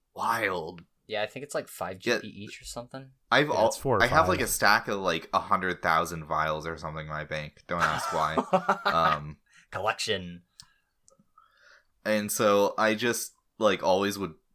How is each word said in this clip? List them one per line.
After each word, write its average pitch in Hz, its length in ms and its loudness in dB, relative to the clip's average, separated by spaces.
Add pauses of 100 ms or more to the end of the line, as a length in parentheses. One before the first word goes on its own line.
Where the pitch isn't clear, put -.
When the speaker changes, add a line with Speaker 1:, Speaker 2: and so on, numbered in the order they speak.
(140)
Speaker 1:
Wild. 92 720 -2 (240)
Speaker 2:
Yeah, 104 160 -4
I - 20 -2
think 127 180 -10
it's, 143 120 -10
like, 156 120 -4
five 95 360 -10
Speaker 1:
Yeah. 117 160 0
Speaker 2:
G - 20 -12
P 110 60 -12
each 101 340 -14
or - 40 -20
something. 131 440 -14 (220)
Speaker 1:
I've 139 160 4
Speaker 3:
Yeah, 151 80 -2
Speaker 1:
al-, 110 120 4
Speaker 3:
it's 113 100 0
four 127 200 2
or 98 60 6
Speaker 1:
I - 20 6
have, 160 220 4
like, 180 140 2
Speaker 3:
five. 117 60 0
Speaker 1:
a - 40 -2
stack 110 360 2
of, 104 120 -2
like, 85 340 0
a 95 60 6
hundred 92 420 0
thousand 82 440 0
vials 78 420 0
or 82 100 -6
something 78 300 -8
in 76 40 -10
my 76 120 -6
bank. 76 420 -8
Don't 87 160 -2
ask 76 320 -2
why. 78 220 0 (500)
Speaker 2:
<laughs> - 0 -
Speaker 1:
Um, 78 520 0 (340)
Speaker 2:
Collection. 95 720 -4 (1600)
Speaker 1:
and 104 260 0
so 101 460 4
I 110 160 4
just, 117 400 -2 (240)
like, 101 260 4
always 98 360 2
would 87 160 -6 (200)